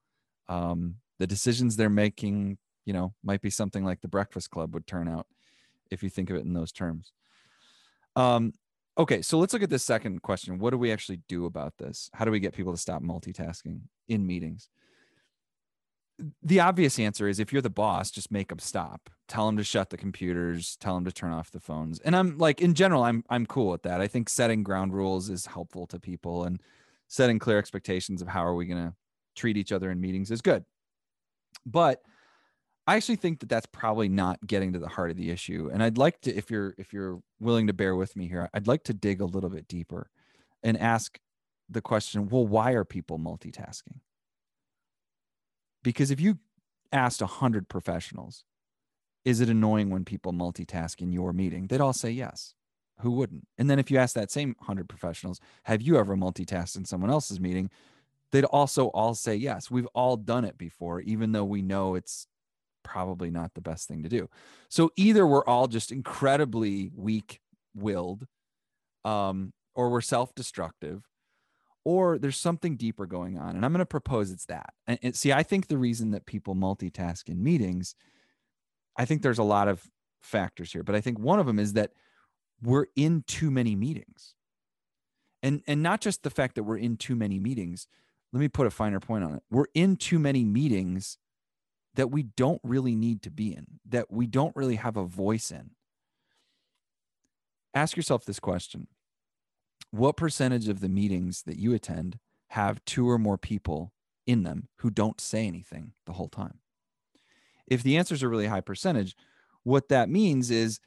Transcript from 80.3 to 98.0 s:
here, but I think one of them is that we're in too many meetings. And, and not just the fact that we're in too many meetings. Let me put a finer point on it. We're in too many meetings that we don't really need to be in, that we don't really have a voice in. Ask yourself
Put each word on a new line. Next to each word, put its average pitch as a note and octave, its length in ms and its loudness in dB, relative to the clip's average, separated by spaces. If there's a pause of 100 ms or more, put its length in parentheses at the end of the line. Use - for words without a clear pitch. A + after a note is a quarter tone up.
here, E2 120 -6
but G2+ 120 0
I G#2 60 2
think A#2+ 180 -4
one D#3+ 200 2
of D#3 80 2
them G#2+ 120 2
is G#2 140 0
that G#2+ 180 2 (720)
we're B2+ 240 4 (100)
in D#3 320 4
too D#3 240 0
many A#2 240 2
meetings. - 600 -6 (1080)
And, C#3+ 220 2
and D3 160 2
not F3+ 200 2
just - 220 -2
the C#3+ 60 0
fact C3 260 0
that A2 80 -2
we're A2 140 -2
in A#2 200 0
too B2+ 180 -4
many G2+ 240 0
meetings. F#2+ 480 -4 (460)
Let B2+ 60 0
me D3 80 4
put C3+ 200 2
a G2 40 2
finer G#2 280 -2
point G#2+ 240 -4
on D2+ 120 -4
it. - 140 -12
We're C3 240 4
in F3+ 240 4
too - 200 0
many C#3 280 4
meetings G2+ 720 0 (800)
that C3 160 2
we D3 120 0
don't B2 400 2
really B2+ 320 0
need A2+ 280 0
to - 80 -12
be G2 220 -4
in, - 120 -14 (240)
that A#2 200 0
we A#2 180 0
don't C#3 280 2
really C3 200 0
have A2 200 -2
a G2 80 0
voice F#2+ 480 -2
in. C2+ 200 -16 (2000)
Ask D3+ 240 0
yourself D3+ 260 0